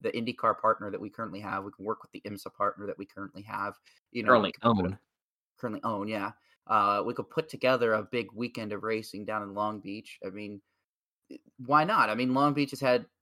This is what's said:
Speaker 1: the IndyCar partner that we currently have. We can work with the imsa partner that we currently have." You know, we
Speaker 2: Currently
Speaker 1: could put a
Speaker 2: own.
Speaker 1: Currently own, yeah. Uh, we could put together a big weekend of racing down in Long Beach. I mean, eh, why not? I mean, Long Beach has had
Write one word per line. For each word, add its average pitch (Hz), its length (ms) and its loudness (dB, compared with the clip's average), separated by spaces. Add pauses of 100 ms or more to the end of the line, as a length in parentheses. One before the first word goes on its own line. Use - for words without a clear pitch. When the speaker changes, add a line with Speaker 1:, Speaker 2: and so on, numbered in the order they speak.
Speaker 1:
the 107 100 -2
IndyCar 117 480 0
partner 107 320 2
that 104 80 -6
we 107 100 -8
currently 101 300 -10
have. 98 240 -6
We 101 80 -12
can 95 140 -14
work 110 160 -4
with - 100 -20
the - 140 -16
imsa 101 280 -10
partner 101 340 -2
that 95 100 -6
we 98 80 -10
currently 98 380 -14
have." 101 320 -6 (360)
You 117 120 -4
know, 107 60 4
we - 40 10
Speaker 2:
Currently 104 200 6
Speaker 1:
could - 80 -20
put 117 80 6
a 95 200 4
Speaker 2:
own. 98 100 -8 (600)
Speaker 1:
Currently 107 240 -6
own, 107 260 -2
yeah. 104 220 -4 (360)
Uh, 101 380 4
we 120 80 -2
could 120 160 -6
put - 180 -4
together 120 460 2
a 107 100 2
big 117 300 -4
weekend 113 400 -6
of 101 100 -6
racing 110 400 -4
down 107 180 -4
in 101 120 -8
Long 104 260 -2
Beach. 101 460 -12
I 98 40 -8
mean, 101 320 -12 (680)
eh, - 60 -16 (180)
why 143 300 4
not? 170 240 4
I 107 60 0
mean, 127 180 2
Long 139 200 6
Beach 143 180 0
has 135 100 -8
had 123 240 4 (160)